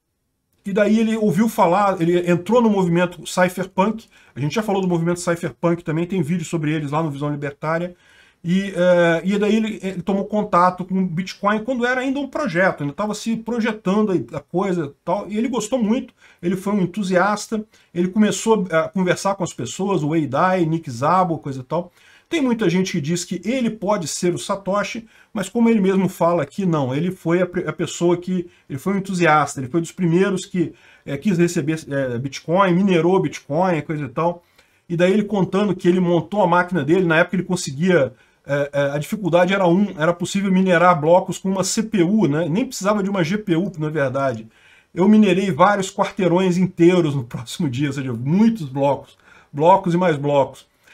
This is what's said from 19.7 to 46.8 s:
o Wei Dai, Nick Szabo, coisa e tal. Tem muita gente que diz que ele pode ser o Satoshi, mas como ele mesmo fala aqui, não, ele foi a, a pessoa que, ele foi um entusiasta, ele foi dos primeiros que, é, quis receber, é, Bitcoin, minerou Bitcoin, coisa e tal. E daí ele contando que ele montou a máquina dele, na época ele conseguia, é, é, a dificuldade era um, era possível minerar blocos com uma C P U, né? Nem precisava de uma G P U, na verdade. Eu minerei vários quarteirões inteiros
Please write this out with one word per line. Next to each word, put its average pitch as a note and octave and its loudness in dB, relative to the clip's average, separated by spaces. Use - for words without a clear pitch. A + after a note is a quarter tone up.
o D3+ -2
Wei D#3 0
Dai, F3 0
Nick D#3+ -2
Szabo, D#3+ 0
coisa C3+ -10
e - -12
tal. F3 -6
Tem E4 -2
muita A#3 0
gente F#3 2
que F3+ -2
diz E3 -2
que F#3 -8
ele A#3 -2
pode F#3 -2
ser F3+ -2
o F3 -6
Satoshi, G3+ -6
mas G3 -6
como A#3 2
ele A3+ 4
mesmo F#3+ 2
fala E3+ 0
aqui, F#3+ -4
não, D3 0
ele E3 -2
foi F3+ -2
a, - 2
a D#3 -4
pessoa F3 0
que, F3+ -6
ele C#3 -8
foi F#3 -4
um G3 -2
entusiasta, E3 2
ele B2 -6
foi E3+ 0
dos E3 -6
primeiros F#3 2
que, E3+ -2
é, C#3 -6
quis F3 0
receber, D#3+ 0
é, C3+ -4
Bitcoin, E3+ 0
minerou F3+ 4
Bitcoin, D#3 -2
coisa D3+ -6
e - -12
tal. E3+ -4
E E3+ -4
daí F3+ 4
ele G#3+ 2
contando G3 0
que - -6
ele F3+ 4
montou F3 0
a F#3 6
máquina F3+ 2
dele, F3 2
na D#3+ 4
época F3 0
ele F3+ -2
conseguia, D#3 0
é, C#3+ -2
é, C#3+ 0
a D3 -4
dificuldade F3+ 0
era F#3+ 2
um, F#3+ 2
era D#3+ 2
possível G3 -4
minerar F3+ 4
blocos E3+ 2
com F#3+ -4
uma F#3+ -2
C G#3+ -2
P G#3+ 0
U, F#3+ 2
né? D3+ 0
Nem G3 -2
precisava G#3 -2
de F#3+ -2
uma G3 0
G F3 -2
P G3+ -2
U, F3 0
na D3+ -4
verdade. C3+ -2
Eu F3 4
minerei G3 4
vários F#3 2
quarteirões F#3 0
inteiros E3+ 2